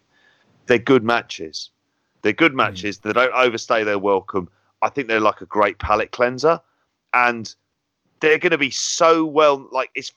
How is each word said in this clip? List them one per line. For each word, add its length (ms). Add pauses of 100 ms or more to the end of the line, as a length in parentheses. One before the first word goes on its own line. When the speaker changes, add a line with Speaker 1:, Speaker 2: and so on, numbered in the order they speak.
(640)
Speaker 1:
They're 140
good 260
matches. 640 (540)
They're 100
good 180
Speaker 2:
Mm. 40
Speaker 1:
matches. 440
They 140
don't 200
overstay 520
their 140
welcome. 500 (320)
I 80
think 180
they're, 140
like, 180
a 60
great 340
palate 320
cleanser, 480 (540)
and 420 (640)
they're 180
gonna 220
be 100
so 560
well, 460
like, 240
it's 220